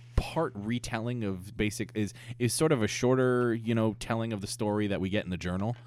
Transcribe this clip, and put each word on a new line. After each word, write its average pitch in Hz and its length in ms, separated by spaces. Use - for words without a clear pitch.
part - 400
retelling 117 640
of 98 340
basic, 107 380
is, 104 180
is 120 140
sort 160 180
of 120 100
a 104 60
shorter, 127 640
you 113 200
know, 110 260
telling 113 320
of 104 80
the 101 80
story 104 400
that 95 120
we 95 100
get 101 140
in 87 60
The 90 60
Journal. 92 400